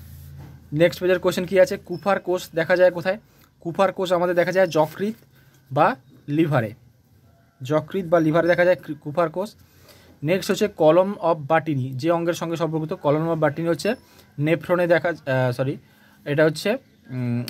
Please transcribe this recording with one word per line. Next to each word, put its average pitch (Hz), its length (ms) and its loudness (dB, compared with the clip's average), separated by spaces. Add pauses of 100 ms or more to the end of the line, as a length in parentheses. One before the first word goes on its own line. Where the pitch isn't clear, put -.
(720)
নেক্সট 165 280 2
পেজের 180 180 2
কোশ্চেন 180 280 -2
কী 190 120 0
আছে, 185 180 4
কুফার 190 440 -4
কোষ 180 340 -4
দেখা 165 220 0
যায় 180 140 6
কোথায়? 180 280 -4 (420)
কুফার 185 320 0
কোষ 185 200 -4
আমাদের 180 220 2
দেখা 175 180 2
যায় 190 140 4
যকৃৎ 160 480 -2 (580)
বা 170 240 2 (320)
লিভারে, 143 460 0 (880)
যকৃৎ 156 440 -2
বা 170 140 2
লিভারে 160 280 2
দেখা 175 160 4
যায় 175 120 4
কু-, 160 240 -12
কুফার 156 300 -2
কোষ। 185 240 -8 (680)
নেক্সট 175 280 0
হচ্ছে 202 160 0
column 185 460 4
of 165 380 -2
Bartini, 156 420 0
যে 131 180 -2
অঙ্গের 170 240 0
সঙ্গে 165 220 -6
সম্পর্কিত। 156 360 -4
column 160 400 0
of 160 100 -2
Bartini 156 260 0
হচ্ছে 170 260 -2 (440)
নেফ্রনে 165 480 0
দেখা, 170 220 2
আহ, 131 440 0
সরি, 135 240 -4 (480)
এটা 147 200 2
হচ্ছে, 165 340 0 (320)
উম, 120 400 -4